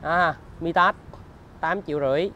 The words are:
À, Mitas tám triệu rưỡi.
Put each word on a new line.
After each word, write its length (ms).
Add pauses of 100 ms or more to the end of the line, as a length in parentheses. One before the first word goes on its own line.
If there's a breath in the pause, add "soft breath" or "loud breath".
À, 320 (260)
Mitas 340 (640)
tám 220
triệu 180
rưỡi. 360